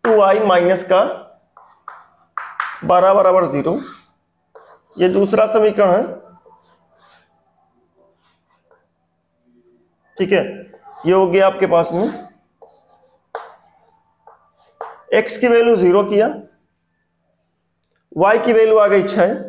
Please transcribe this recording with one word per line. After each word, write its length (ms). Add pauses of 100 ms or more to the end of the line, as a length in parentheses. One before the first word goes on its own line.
टू 120
वाई 260
माइनस 420
का 180 (1800)
बारह 280
बराबर 340
ज़ीरो, 280 (1200)
ये 140
दूसरा 380
समीकरण 440
है, 120 (4000)
ठीक 140
है। 120 (580)
ये 120
हो 140
गया 200
आपके 200
पास 260
में, 140 (3000)
X 220
की 100
वैल्यू 300
ज़ीरो 280
किया, 280 (1800)
वाई 240
की 140
वैल्यू 240
आ 100
गई 160
छः 340 (120)